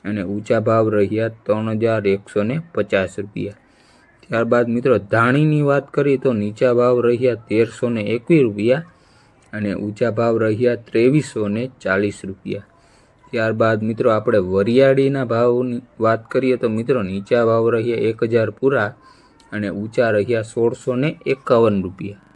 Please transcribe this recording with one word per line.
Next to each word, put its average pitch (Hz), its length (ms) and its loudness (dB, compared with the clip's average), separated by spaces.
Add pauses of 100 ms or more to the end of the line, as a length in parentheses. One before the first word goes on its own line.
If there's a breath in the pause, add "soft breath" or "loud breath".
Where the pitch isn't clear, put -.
અને 104 200 -6
ઊંચા 107 360 -2
ભાવ 113 300 2
રહ્યા 107 440 -2 (100)
ત્રણ 110 360 -2
હજાર 110 260 0
એકસો 101 380 -2
ને 123 120 -2 (160)
પચાસ 101 460 -2
રૂપિયા. 101 420 -10 (580 soft breath)
ત્યારબાદ 117 500 0
મિત્રો 120 300 2
ધાણીની 135 640 2
વાત 139 280 0
કરીએ 139 280 0
તો 131 160 0
નીચા 107 400 0
ભાવ 123 260 4
રહ્યા 120 480 0
તેરસો 113 420 0
ને 113 120 -2 (120)
એકવીસ 147 280 2
રૂપિયા 117 440 0 (680 soft breath)
અને 104 220 -4
ઊંચા 107 380 -4
ભાવ 113 300 0
રહ્યા 113 340 0
ત્રેવીસો 117 720 0
ને 117 300 -4
ચાલીસ 98 460 -2
રૂપિયા. 98 440 -10 (580 soft breath)
ત્યારબાદ 110 560 0
મિત્રો 113 280 0
આપણે 107 420 2
વરિયાળીના 135 720 2
ભાવની 120 580 0 (140)
વાત 113 300 0
કરીએ 127 280 0
તો 120 120 -2
મિત્રો 113 340 -2
નીચા 98 440 -2
ભાવ 113 280 2
રહ્યા 113 340 -2
એક 113 220 -2
હજાર 113 220 0
પૂરા 127 400 0 (600 soft breath)
અને 104 180 -6
ઊંચા 110 420 -2
રહ્યા 107 420 -2
સોળસો 120 420 -2
ને 143 300 -2
એકાવન 117 560 2
રૂપિયા. 92 540 -12